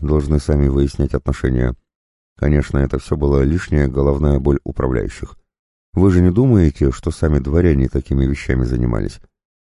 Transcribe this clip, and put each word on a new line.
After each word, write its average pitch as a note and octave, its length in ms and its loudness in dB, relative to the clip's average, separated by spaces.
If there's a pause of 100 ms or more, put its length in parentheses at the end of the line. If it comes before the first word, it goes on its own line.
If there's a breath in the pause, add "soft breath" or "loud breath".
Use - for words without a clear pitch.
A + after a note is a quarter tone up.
должны D2+ 380 0
сами C#2+ 300 0
выяснять C#2 460 -2
отношения. B1+ 600 -2 (600)
Конечно, C#2+ 420 0
это C2+ 200 0
всё - 180 -6
была C#2+ 260 2
лишняя D2 460 0
головная C#2 500 0
боль C#2 240 0
управляющих. B1+ 720 -6 (580)
Вы F#2+ 160 4
же F2+ 100 4
не F2+ 100 4
думаете, F2+ 600 2
что - 200 -6
сами D2+ 280 0
дворяне C#2 500 2
такими C2+ 380 -2
вещами B1+ 380 -2
занимались? A#1+ 560 -4 (440)